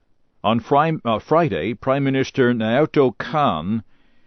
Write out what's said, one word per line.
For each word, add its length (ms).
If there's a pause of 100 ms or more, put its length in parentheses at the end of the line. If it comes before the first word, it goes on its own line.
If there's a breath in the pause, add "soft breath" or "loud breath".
(440)
On 160
Fri-, 460
uh, 140
Friday, 560
Prime 280
Minister 500
Naoto 640
Kan 680 (420)